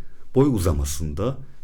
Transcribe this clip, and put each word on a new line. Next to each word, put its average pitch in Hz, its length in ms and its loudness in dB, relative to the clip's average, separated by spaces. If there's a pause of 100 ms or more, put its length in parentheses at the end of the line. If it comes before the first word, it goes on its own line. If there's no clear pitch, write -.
(360)
boy 139 120 6
uzamasında 87 880 0 (260)